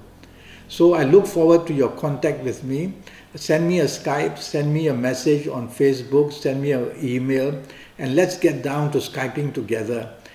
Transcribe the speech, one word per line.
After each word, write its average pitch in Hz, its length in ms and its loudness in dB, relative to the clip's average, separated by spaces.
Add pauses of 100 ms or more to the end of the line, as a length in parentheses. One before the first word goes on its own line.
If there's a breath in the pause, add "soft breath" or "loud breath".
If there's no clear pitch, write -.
(680 loud breath)
So 175 260 6
I 156 100 2
look 185 240 6
forward 165 400 4
to 160 60 -4
your 131 160 2
contact 143 540 -4
with 120 200 -6
me. 143 300 -4 (420 loud breath)
Send 165 320 0
me 180 120 2
a 147 60 2
Skype, 147 520 -4
send 147 360 -2
me 160 140 0
a 139 60 0
message 131 540 0
on 123 200 -6
Facebook, 135 640 2
send 135 300 -4
me 143 100 -2
an 123 200 -2 (100)
email, 131 580 -2 (380 loud breath)
and 131 180 -4
let's 180 220 2
get 147 240 0
down 147 300 -2
to 139 80 0
Skyping 135 540 -6
together. 113 600 -6 (220 loud breath)